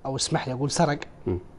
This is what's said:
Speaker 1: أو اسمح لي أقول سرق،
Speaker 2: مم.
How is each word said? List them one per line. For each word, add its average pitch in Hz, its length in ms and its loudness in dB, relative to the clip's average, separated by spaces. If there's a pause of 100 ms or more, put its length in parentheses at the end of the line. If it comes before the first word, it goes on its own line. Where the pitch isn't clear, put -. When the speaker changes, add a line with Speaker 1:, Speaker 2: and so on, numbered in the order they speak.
Speaker 1:
أو 135 100 0
اسمح - 320 0
لي 127 60 -2
أقول 135 180 0
سرق، 156 280 4 (280)
Speaker 2:
مم. 90 120 2 (200)